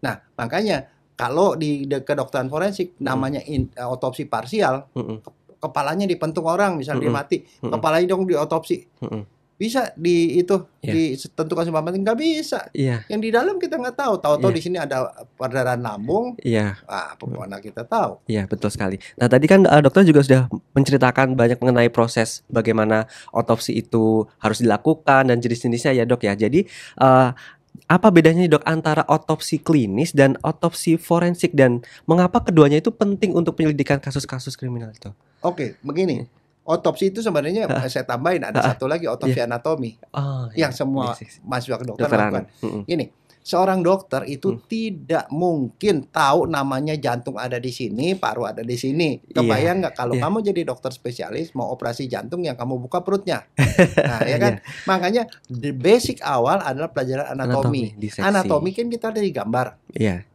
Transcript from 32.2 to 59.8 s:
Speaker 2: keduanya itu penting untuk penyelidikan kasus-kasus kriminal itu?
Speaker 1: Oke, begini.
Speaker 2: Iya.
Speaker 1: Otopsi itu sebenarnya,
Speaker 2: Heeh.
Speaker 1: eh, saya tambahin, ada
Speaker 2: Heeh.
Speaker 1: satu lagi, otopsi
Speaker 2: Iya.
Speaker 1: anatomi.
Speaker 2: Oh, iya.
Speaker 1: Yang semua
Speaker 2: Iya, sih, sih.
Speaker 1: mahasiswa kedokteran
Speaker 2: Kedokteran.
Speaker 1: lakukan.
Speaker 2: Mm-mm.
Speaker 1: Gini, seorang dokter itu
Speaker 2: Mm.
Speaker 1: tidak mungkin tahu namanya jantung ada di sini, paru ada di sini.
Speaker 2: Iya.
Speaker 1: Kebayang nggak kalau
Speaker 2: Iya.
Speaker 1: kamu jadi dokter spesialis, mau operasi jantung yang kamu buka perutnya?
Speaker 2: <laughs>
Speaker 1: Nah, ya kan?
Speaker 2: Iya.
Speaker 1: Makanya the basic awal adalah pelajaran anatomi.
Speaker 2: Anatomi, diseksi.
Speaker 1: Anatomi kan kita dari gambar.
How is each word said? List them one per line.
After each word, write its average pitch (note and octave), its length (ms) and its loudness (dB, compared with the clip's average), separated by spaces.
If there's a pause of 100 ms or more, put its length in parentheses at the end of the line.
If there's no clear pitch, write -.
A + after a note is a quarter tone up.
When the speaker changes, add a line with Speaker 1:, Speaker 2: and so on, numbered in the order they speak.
Speaker 2:
keduanya D3+ 400 6
itu - 80 0
penting G3+ 480 0
untuk E3 240 -2
penyelidikan C#3+ 400 0
kasus-kasus C3+ 560 -8
kriminal A#2+ 320 -10
itu? G#2+ 240 -18 (320)
Speaker 1:
Oke, E3+ 400 -4
begini. D3+ 400 -2
Speaker 2:
Iya. - 140 -20 (220)
Speaker 1:
Otopsi E3 500 0
itu F#3+ 80 -10
sebenarnya, F#3+ 480 -2
Speaker 2:
Heeh. B2+ 160 -2
Speaker 1:
eh, B2+ 80 -4
saya B2+ 160 -6
tambahin, C3+ 400 -2
ada A2 160 0
Speaker 2:
Heeh. B2+ 80 2
Speaker 1:
satu C3 160 -4
lagi, D#3+ 240 -2
otopsi B2+ 320 -2
Speaker 2:
Iya. A#2 60 -4
Speaker 1:
anatomi. A#2+ 500 -6 (160)
Speaker 2:
Oh, C#3 400 -6
iya. D#3 140 0
Speaker 1:
Yang B2+ 100 -4
semua C3+ 320 -2
Speaker 2:
Iya, A#2 80 -8
sih, G#2+ 80 -18
sih. - 160 -20
Speaker 1:
mahasiswa B2 400 -6
kedokteran A#2 240 2
Speaker 2:
Kedokteran. G#2+ 240 4
Speaker 1:
lakukan. G2+ 140 -4 (180)
Speaker 2:
Mm-mm. G#2 240 -6
Speaker 1:
Gini, D#3 180 -2 (380)
seorang F#3+ 400 2
dokter F3+ 480 0
itu C#3+ 240 -4
Speaker 2:
Mm. A#2+ 40 -10 (120)
Speaker 1:
tidak E3+ 640 -4
mungkin D#3+ 720 0
tahu D3+ 400 2
namanya C#3+ 480 -2
jantung B2 480 -6
ada B2 160 -6
di B2 160 -8
sini, B2+ 400 -4
paru A#2 320 -4
ada G#2+ 160 -8
di A#2+ 160 -6
sini. C3+ 400 -2
Speaker 2:
Iya. - 160 -20
Speaker 1:
Kebayang A#2+ 480 2
nggak D#3+ 160 -4
kalau A#2+ 160 -2
Speaker 2:
Iya. A#2+ 80 0
Speaker 1:
kamu F3 140 -2 (100)
jadi F#3 160 0
dokter B2+ 320 -6
spesialis, B2 640 -10
mau B2 160 -6
operasi B2 320 -6
jantung B2+ 400 -6
yang C3+ 80 -4
kamu B2+ 240 -6
buka B2+ 240 -6
perutnya? F#3 540 -4
Speaker 2:
<laughs> D3+ 500 4
Speaker 1:
Nah, A#2 160 -2
ya C#3 160 0
kan? G3+ 140 2 (100)
Speaker 2:
Iya. - 240 -18
Speaker 1:
Makanya F#3+ 360 0 (280)
the B2+ 240 -6
basic G3+ 480 2
awal C#3+ 400 0
adalah D3+ 300 -6
pelajaran C3 420 -4
anatomi. C3 560 -2
Speaker 2:
Anatomi, G#2 80 -20
diseksi. G#2 240 -8
Speaker 1:
Anatomi F#3+ 480 0
kan A#3 160 -4
kita A#3 240 -6
dari G3+ 240 -2
gambar. A#2+ 320 -2 (240)